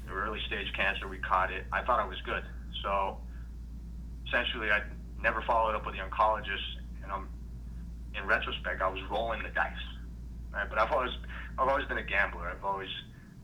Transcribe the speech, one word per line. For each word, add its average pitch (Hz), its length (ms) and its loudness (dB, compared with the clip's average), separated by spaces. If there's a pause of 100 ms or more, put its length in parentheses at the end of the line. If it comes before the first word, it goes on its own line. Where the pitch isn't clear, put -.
the 90 80 -6
early 104 320 0
stage 101 300 -2
cancer, 98 320 2
we 95 100 -6
caught 92 340 4
it. 95 220 -4
I - 100 4
thought 107 160 4
I 104 60 4
was 95 200 -4
good. - 180 0 (400)
So 98 340 2 (1080)
essentially, 120 420 2
I 104 120 6 (380)
never 113 220 4
followed 113 340 6
up 107 120 0
with 104 80 -4
the 98 60 -4
oncologist, 98 800 2 (180)
and 101 100 -6
I'm, 95 160 -4 (880)
in 101 140 -4
retrospect, 95 540 2
I 95 80 4
was 95 200 -4
rolling 110 320 2
the - 80 -4
dice, - 220 0 (800)
right? 98 160 0
But 107 100 2
I've 113 120 6
always, 123 200 2 (460)
I've 131 100 4
always 135 180 4
been 123 120 -2
a 110 60 -2
gambler. 92 440 0
I've - 160 -6
always 98 260 -2 (540)